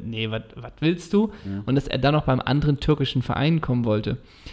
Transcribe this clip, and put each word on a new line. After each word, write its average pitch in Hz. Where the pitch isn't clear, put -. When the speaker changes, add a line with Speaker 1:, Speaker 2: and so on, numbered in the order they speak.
Speaker 1:
nee, 110
wat, 110
wat 120
willst 170
du? 208
Speaker 2:
Mhm. 98
Speaker 1:
Und 135
dass 139
er -
dann 135
noch 147
beim 131
anderen 143
türkischen 139
Verein 156
kommen 123
wollte, 107